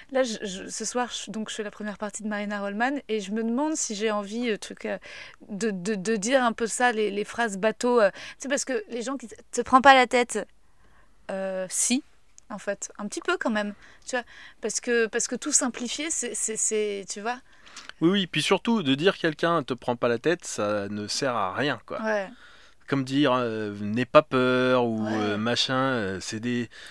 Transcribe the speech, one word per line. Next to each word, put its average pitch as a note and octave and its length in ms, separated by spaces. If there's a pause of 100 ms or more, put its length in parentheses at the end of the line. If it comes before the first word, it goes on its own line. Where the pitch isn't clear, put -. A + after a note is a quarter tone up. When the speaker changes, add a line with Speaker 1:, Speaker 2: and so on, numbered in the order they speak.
(120)
Speaker 1:
là, C4 120
je, A3+ 180
je, F#3+ 260
ce - 180
soir, A#3+ 260
je, - 200
donc, G#3+ 180
je - 60
fais A3 80
la G#3 80
première G#3 260
partie G#3 260
de G#3+ 40
Marina G#3 320
Rollman A3 480
et G#3+ 120
je F#3+ 120
me A3 120
demande C#4 320
si - 180
j'ai G#3+ 160
envie, G#3 400
euh, G#3 80
truc, - 280
euh, G#3 120 (520)
de, G#3+ 220
de, F#3 240
de G3 200
dire B3 280
un A#3 100
peu A#3 120
ça, B3 260
les, G#3+ 200
les G3+ 120
phrases A3 340
bateau, A3+ 440
euh, G3 100
tu - 80 (200)
sais, C4+ 100
parce C#4 160
que C4 240
les A#3 140
gens C4 140
qui A#3 100
te, - 80 (160)
te A#3+ 100
prends C4 200
pas C#4 120
la B3+ 140
tête, A#3+ 320 (880)
euh, F#3+ 400
si, - 340 (460)
en G#3 80
fait, - 400
un G#3 100
petit E4+ 140
peu F4+ 160
quand C#4 140
même, G#3 220 (340)
tu - 80
vois, A#3+ 100 (360)
parce - 180
que, A#3 280
parce A3+ 200
que B3+ 80
tout D4 160
simplifier, C4 580
c'est, A#3+ 240
c'est, A3 240
c'est, G#3 520
tu G3+ 120
vois. A#3+ 160 (640)
Speaker 2:
Oui, D#3+ 80
oui, F#3+ 180
puis D3+ 140
surtout, G#3 400
de C3+ 140
dire F3 220
quelqu'un E3 440
te C3 120
prend A#2+ 220
pas B2 120
la A#2 100
tête, E3 280
ça G#2 440
ne G#2 180
sert B2+ 280
à F#2+ 180
rien, B2+ 320
quoi. - 160
Speaker 1:
Ouais. G#3 260 (600)
Speaker 2:
Comme C#3 160
dire, C3+ 300
euh, « A2 480
N'aie A2 240
pas D3+ 180
peur » B2+ 640
ou, A2 180
Speaker 1:
Ouais. G#2+ 80
Speaker 2:
euh, G#2 240
machin, A#2+ 380
euh, B2 440
c'est A2 200
des, A#2+ 300 (220)